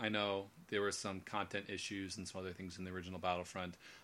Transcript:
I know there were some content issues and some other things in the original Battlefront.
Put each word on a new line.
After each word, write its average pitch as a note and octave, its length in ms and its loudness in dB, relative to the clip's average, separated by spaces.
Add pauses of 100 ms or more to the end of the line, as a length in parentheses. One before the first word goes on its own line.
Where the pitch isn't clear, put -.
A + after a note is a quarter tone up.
I A2 80 4
know G#2 380 4 (220)
there G#2 120 4
were G2+ 120 6
some F#2+ 280 -2
content G2+ 480 -2
issues G2 480 -2
and F#2 100 -4
some F#2+ 140 -6
other F#2 120 -2
things F2+ 260 -6
in F#2 60 -4
the F#2 60 -4
original F#2 280 -4
Battlefront. F2 560 2 (300)